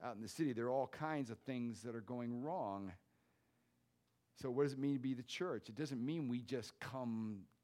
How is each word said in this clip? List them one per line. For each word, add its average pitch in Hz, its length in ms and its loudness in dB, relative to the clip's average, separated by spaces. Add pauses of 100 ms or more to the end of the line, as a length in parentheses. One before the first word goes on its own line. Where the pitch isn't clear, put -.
Out 117 120 -4
in 104 60 -6
the 113 60 -4
city, 151 240 2
there 117 140 0
are 123 60 4
all 131 160 4
kinds 151 420 0
of 110 100 -6
things 120 440 -2
that 117 120 -4
are 113 60 -4
going 120 400 -2
wrong. 104 500 0 (1500)
So 135 80 0
what 127 140 6
does 139 100 6
it 131 60 -4
mean 139 160 4
to 135 40 2
be 131 140 2
the 123 100 -2
church? 135 460 -2
It 110 60 -10
doesn't 131 280 0
mean 151 240 0
we 123 140 2
just 120 380 -4
come 113 640 -2 (220)